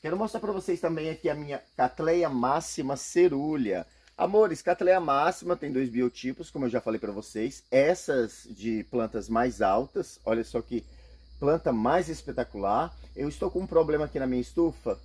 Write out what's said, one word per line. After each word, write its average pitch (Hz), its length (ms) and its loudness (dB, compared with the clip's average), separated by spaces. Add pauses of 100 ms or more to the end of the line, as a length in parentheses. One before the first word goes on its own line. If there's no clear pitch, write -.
Quero 156 160 -4
mostrar 220 240 -2
pra 202 100 -4
vocês 185 300 -2
também 160 300 -2
aqui 156 180 -4
a 147 60 0
minha 147 260 -8 (160)
Cattleya 165 540 2
máxima 139 680 0
cerúlea. 143 880 2 (300)
Amores, 190 460 4
Cattleya 180 360 4
máxima 170 580 2
tem 143 140 -8
dois 131 200 0
biotipos, 127 600 -4
como 139 140 -4
eu 120 60 0
já 120 100 0
falei 110 180 -2
pra 104 140 -6
vocês. 110 580 -6
Essas 139 800 2
de 110 360 -4
plantas 113 440 -4
mais 117 320 0
altas, 113 640 0
olha 113 180 0
só 113 200 -4
que - 240 -6 (520)
planta 156 320 0
mais 135 380 2
espetacular. 123 880 -4 (180)
Eu 139 140 -6
estou 180 220 -6
com 180 100 -4
um 185 60 -8
problema 151 400 2
aqui 151 120 -6
na 135 80 -2
minha 127 140 0
estufa 143 640 -2